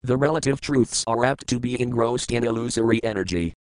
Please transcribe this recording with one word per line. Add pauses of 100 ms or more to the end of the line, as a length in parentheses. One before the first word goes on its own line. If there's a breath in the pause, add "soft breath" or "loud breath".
The
relative
truths
are
apt
to
be
engrossed
in
illusory
energy.